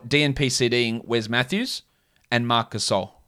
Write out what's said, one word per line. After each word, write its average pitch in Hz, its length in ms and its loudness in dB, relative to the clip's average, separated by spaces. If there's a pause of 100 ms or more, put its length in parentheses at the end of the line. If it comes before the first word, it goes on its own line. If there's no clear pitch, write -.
D 143 160 4
N 143 100 2
P 139 140 0
C 123 220 0
D'ing 117 340 0
Wes 113 240 -2
Matthews 131 540 -2 (500)
and 120 160 0
Marc 117 240 0
Gasol. 101 400 -2 (160)